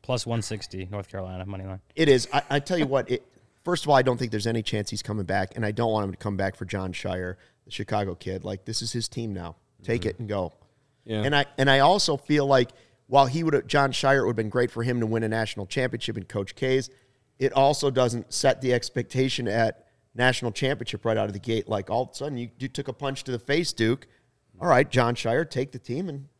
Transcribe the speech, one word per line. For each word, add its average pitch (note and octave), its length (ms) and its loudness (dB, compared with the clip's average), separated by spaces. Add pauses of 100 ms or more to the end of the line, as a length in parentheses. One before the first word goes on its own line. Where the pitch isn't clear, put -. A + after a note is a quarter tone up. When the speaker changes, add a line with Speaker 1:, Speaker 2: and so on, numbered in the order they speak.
Speaker 1:
Plus B2+ 240 -4
one A#2 160 -2
sixty, F#2+ 480 -8
North G2+ 180 -8
Carolina, F#2 380 -10
money F#2+ 180 -10
line. F#2+ 160 -10 (140)
Speaker 2:
It D#3+ 140 2
is. B2+ 240 6
I, C#3+ 180 2
I C#3+ 100 2
tell F3 160 -2
you D#3 100 0
what, C3 240 0
it, B2 140 -2 (400)
first F3 200 -2
of D3 40 -2
all, D3 60 6
I C3 80 8
don't B2+ 160 4
think B2 140 -4
there's G#2+ 160 -2
any A2+ 140 0
chance G#2 280 -4
he's G#2 120 -6
coming G#2 220 -4
back, F#2+ 300 -2
and A#2 100 -4
I G#2 60 0
don't A2+ 220 0
want G#2+ 140 2
him F#2+ 40 -4
to F2+ 60 -10
come G2+ 200 -4
back F#2+ 200 -2
for - 80 -10
Jon F#2+ 280 -6
Scheyer, F#2 440 -6 (280)
the - 60 -20
Chicago G2+ 460 -4
kid. F#2 280 -8
Like, F#2+ 200 -8
this - 180 -6
is A2+ 100 -6
his A#2 160 -4
team A2+ 240 -6
now. F2 220 -10 (300)
Take A#2 160 -2
Speaker 3:
Mm-hmm. A2 100 -4
Speaker 2:
it F2+ 80 -12
and A2 100 -8
go. G2 240 -4 (520)
Speaker 3:
Yeah. G#2+ 180 -4
Speaker 2:
And C#3 140 2
I, C#3 100 2 (100)
and C3+ 140 4
I C3+ 100 8
also E3 360 4
feel D3 300 2
like C3 240 4 (360)
while C#3 200 6
he D3+ 180 -2
would, D3+ 240 2
Jon C#3 240 4
Scheyer, C3+ 260 4
it C3 40 2
would G2+ 80 2
have A#2 60 -2
been A2 120 -2
great A#2+ 240 0
for A#2 100 -6
him B2 180 0
to A2+ 60 2
win A2+ 160 0
a A2 60 0
national A2 380 -4
championship A#2+ 500 -4
in G2 80 -8
Coach G2+ 320 -6
K's, C3 340 0 (480)
it C3 140 0
also C#3 380 4
doesn't A#2+ 420 0
set - 280 2
the B2+ 140 2
expectation B2 720 -2
at A2+ 400 0 (300)
national B2 340 2
championship A#2 540 -4
right A2+ 120 2
out G#2 100 0
of G#2 60 -4
the G2 80 -8
gate. A2+ 280 -2
Like, G2+ 220 -4
all A2+ 120 0
of - 80 -6
a - 40 -20
sudden, C3 240 -6
you, A#2+ 200 -8
you C3+ 100 -8
took C3+ 200 -8
a C3 40 -8
punch C3+ 320 -6
to C3 80 -8
the A#2+ 60 -2
face, D#3+ 340 0
Duke. A2+ 360 0 (520)
All - 80 -4
right, C3 200 6
Jon A#2+ 260 2
Scheyer, B2+ 340 0
take - 240 -4
the B2+ 80 -14
team D#3+ 280 -6
and C#3 180 -10 (140)